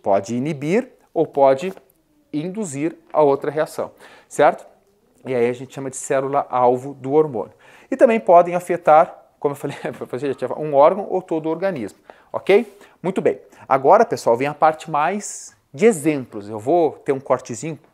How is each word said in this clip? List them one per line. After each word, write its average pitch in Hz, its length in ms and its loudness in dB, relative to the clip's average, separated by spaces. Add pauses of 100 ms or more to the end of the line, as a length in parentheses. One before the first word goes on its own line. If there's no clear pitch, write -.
pode 101 320 0
inibir 151 540 -4 (260)
ou 160 140 -2
pode 139 460 2 (580)
induzir 160 640 -6 (160)
a 156 100 0
outra 139 300 2
reação, 143 400 -6 (380)
certo? - 360 2 (600)
E 131 100 -4
aí 120 140 2
a 127 40 -4
gente 127 220 -16
chama 139 140 -10
de 123 80 -12
célula-alvo 135 960 0
do 131 180 -10
hormônio. 147 400 0 (400)
E 269 60 -4
também 226 200 4
podem 175 380 4
afetar, 170 680 2 (160)
como 143 100 -2
eu 139 60 -10
falei, 143 180 -10 (320)
<laughs> 127 500 -6
um 151 160 -6
órgão 165 360 4
ou 185 120 -2
todo 160 260 -6
o - 20 -2
organismo, 165 500 -6 (320)
ok? 202 340 2 (380)
Muito 180 180 -4
bem. - 180 0 (280)
Agora, 156 380 4
pessoal, 120 320 0
vem 131 100 -4
a 147 60 -6
parte 156 360 -2
mais 160 640 -6 (200)
de 143 120 0
exemplos. 139 600 -2
Eu 110 120 -10
vou 151 340 0
ter - 180 -6
um 135 80 -4
cortezinho 135 580 -6 (160)